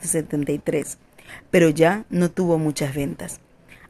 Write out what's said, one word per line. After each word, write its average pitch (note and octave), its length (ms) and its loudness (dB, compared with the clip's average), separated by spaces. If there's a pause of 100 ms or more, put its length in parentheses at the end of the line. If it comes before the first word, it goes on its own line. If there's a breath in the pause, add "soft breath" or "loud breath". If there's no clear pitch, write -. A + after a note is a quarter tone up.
setenta D3+ 500 -2
y D3 60 -2
tres, D#3 400 -6 (520 loud breath)
pero E3 200 6
ya E3 400 2
no F3 200 2
tuvo E3+ 280 0
muchas D3 360 -2
ventas. D3 460 -6 (500 loud breath)